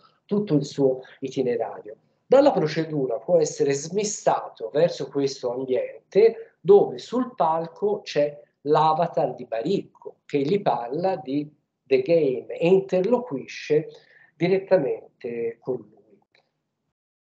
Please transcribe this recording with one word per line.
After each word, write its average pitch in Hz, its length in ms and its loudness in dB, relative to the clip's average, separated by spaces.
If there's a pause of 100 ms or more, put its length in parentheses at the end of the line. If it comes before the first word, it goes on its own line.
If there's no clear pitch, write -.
(240)
tutto 202 300 -2
il 147 100 2
suo 131 360 -2 (180)
itinerario. 117 800 -6 (280)
Dalla 277 280 6
procedura 151 640 -2
può 175 200 2
essere 151 340 0
smistato 165 960 -4
verso 151 380 0
questo 139 440 -4
ambiente 135 1080 0
dove 175 380 6
sul 240 360 -6
palco 165 680 -2
c'è 147 380 -2 (220)
l'avatar 156 720 2
di - 100 -14
Baricco - 800 -6
che 143 160 -2
gli 165 220 0
parla 143 540 -2
di 147 340 -6 (320)
"The 131 180 2
Game", 143 460 0
e - 200 -4
interloquisce 190 1200 0 (460)
direttamente 127 1300 -2
con 131 160 -6
lui. - 420 -20 (1120)